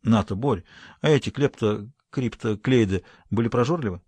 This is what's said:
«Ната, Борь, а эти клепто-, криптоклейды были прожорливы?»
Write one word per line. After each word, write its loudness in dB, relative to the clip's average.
«Ната, 2
Борь, -2
а 0
эти 2
клепто-, -2
криптоклейды 0
были 0
прожорливы?» -2